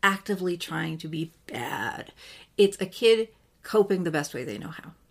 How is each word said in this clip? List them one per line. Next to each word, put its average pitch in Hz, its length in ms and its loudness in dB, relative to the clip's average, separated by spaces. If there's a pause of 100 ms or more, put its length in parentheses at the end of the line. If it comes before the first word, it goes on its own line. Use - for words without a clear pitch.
actively 190 540 0
trying 165 420 -6
to 160 100 -12
be 160 240 -6 (140)
bad. - 680 -8 (460)
It's 196 220 4
a 190 60 -4
kid 226 420 4 (340)
coping 202 400 4
the 165 80 0
best 147 240 -2
way 127 80 -6
they 107 160 -8
know - 100 -10
how, - 220 -14 (200)